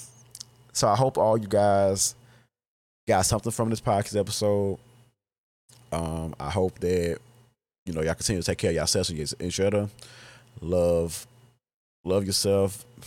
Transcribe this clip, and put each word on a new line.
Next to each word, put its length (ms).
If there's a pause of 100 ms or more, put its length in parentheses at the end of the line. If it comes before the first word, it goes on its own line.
(720)
so 140
I 80
hope 220
all 200
you 100
guys 680 (920)
got 180
something 260
from 180
this 120
podcast 380
episode. 580 (1120)
Um, 480
I 100
hope 300
that, 380 (680)
you 80
know, 80
y'all 120
continue 280
to 40
take 140
care 100
of 60
yourselves 340
and 320
each 180
other. 300 (720)
Love, 640 (760)
love 220
yourself 600 (220)